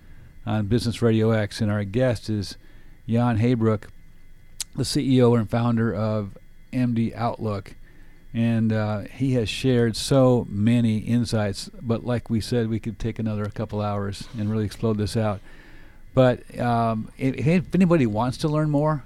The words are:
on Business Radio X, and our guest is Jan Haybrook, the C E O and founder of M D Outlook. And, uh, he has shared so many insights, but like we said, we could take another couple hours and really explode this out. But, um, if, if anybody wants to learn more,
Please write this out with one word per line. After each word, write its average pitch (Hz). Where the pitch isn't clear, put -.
on 107
Business 117
Radio 113
X, 110
and 107
our 104
guest 117
is 104
Jan 117
Haybrook, 110
the 135
C 131
E 127
O 120
and 113
founder 117
of 107
M 123
D 113
Outlook. 107
And, 113
uh, 107
he 131
has 113
shared 120
so 127
many 110
insights, 107
but 113
like 120
we 113
said, 117
we 110
could 113
take 110
another 107
couple 104
hours 101
and 104
really 110
explode 107
this 107
out. 107
But, 127
um, 113
if, 127
if 170
anybody 170
wants 113
to 160
learn 151
more, 147